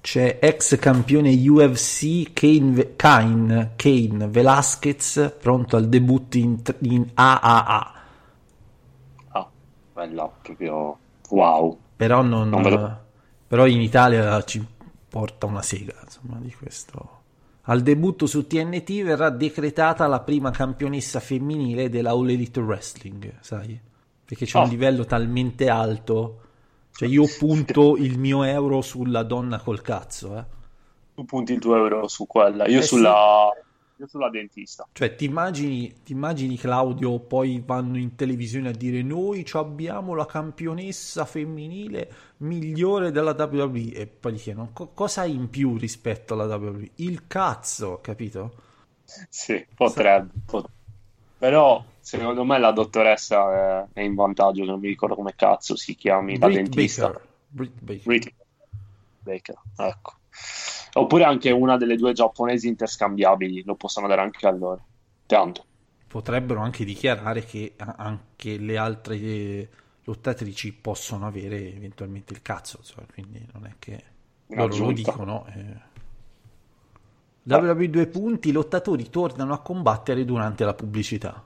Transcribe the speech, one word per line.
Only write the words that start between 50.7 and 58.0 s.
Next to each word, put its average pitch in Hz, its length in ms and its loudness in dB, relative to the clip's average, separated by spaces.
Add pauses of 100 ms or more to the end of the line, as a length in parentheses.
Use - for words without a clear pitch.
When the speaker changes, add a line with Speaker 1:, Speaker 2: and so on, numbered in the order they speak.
Speaker 2:
però 135 480 4 (140)
secondo 120 460 -6
me 131 140 2
la 113 120 6
dottoressa 101 1200 2
è, 104 60 -12
è - 20 -4
in 101 140 -4
vantaggio, 98 500 2
non 95 140 -6
mi 101 80 -6
ricordo 101 280 -4
come 98 200 -8
cazzo - 400 2
si - 200 -12
chiami, 98 440 0
la 104 100 6
Speaker 1:
Britt - 0 -
Speaker 2:
dentista. 101 640 0
Speaker 1:
Baker. - 80 -16 (260)
Britt 131 340 -12
Baker. 110 300 -6